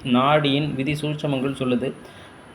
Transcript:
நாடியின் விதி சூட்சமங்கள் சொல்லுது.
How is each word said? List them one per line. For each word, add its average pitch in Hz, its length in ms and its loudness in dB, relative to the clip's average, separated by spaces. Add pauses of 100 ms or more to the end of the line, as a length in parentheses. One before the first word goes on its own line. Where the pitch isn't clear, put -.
நாடியின் 139 680 2
விதி 135 180 -2
சூட்சமங்கள் 143 720 -2
சொல்லுது. 123 300 0 (640)